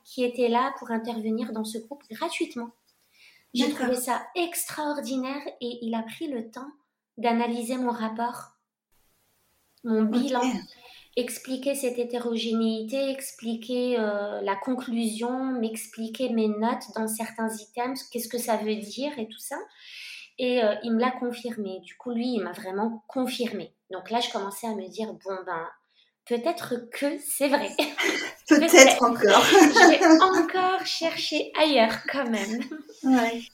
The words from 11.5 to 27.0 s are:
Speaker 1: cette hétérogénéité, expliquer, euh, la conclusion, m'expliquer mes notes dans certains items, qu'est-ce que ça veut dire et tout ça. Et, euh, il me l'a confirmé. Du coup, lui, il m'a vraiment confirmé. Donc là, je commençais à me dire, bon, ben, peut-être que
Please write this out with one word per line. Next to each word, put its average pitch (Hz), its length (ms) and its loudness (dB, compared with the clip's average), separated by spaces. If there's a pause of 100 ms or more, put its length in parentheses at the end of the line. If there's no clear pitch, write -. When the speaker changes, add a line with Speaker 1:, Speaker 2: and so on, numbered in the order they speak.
Speaker 1:
cette 240 240 -4
hétérogénéité, 226 1120 -2
expliquer, 247 880 -4
euh, 208 420 -4
la 196 140 -2
conclusion, 247 1040 -4
m'expliquer 226 720 -6
mes 226 180 0
notes 220 380 -2 (100)
dans 220 120 -4
certains 226 460 -6
items, 254 500 -8
qu'est-ce - 260 -8
que 247 80 -6
ça 226 200 -2
veut 214 180 -2
dire 269 440 -8
et 220 80 -6
tout - 120 -20
ça. - 180 -10 (800)
Et, 247 260 0
euh, 208 100 2 (100)
il 233 100 0
me 226 60 2
l'a 247 120 2
confirmé. 220 720 -8
Du - 160 -20
coup, 247 140 -10
lui, 240 240 -2
il 214 60 0
m'a 175 120 -6
vraiment 202 540 -6
confirmé. 226 680 -4 (180)
Donc 185 180 -10
là, 233 120 0
je 233 100 -4
commençais 196 360 -6
à 226 80 -4
me 185 120 -8
dire, 202 260 -8
bon, 190 220 -10 (100)
ben, 170 220 -6 (580)
peut-être 240 640 -4
que 285 280 -2